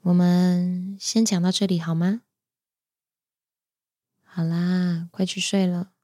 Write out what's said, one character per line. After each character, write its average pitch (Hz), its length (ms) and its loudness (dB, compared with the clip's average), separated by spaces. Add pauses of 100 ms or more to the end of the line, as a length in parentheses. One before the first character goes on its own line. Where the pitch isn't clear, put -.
我 180 100 2
们 180 880 2
先 - 240 0
讲 196 160 0
到 180 100 2
这 202 140 -2
里 185 160 0
好 165 140 -4
吗？ 185 280 -2 (2000)
好 - 180 -6
啦， 175 680 0
快 - 140 -2
去 185 160 -6
睡 190 260 0
了。 175 260 -4 (120)